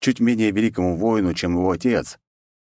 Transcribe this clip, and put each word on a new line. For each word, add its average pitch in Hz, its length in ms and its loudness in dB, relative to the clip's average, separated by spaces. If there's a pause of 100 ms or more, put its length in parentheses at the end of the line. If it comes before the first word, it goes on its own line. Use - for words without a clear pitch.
чуть 127 200 0
менее 113 300 2
великому 95 460 0
воину, 101 360 0
чем 87 200 -4
его 90 180 0
отец. 90 480 -2 (520)